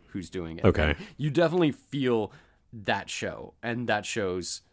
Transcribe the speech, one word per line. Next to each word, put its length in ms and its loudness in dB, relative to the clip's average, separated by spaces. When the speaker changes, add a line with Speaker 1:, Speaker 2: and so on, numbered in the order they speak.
Speaker 1:
who's 200 -8
doing 280 -8
it. 60 -8
Speaker 2:
Okay. 260 6
Speaker 1:
And 60 0
you 140 -4
definitely 420 4
feel 580 0
that 380 -4
show 440 -8
and 240 -4
that 180 0
show's 560 -4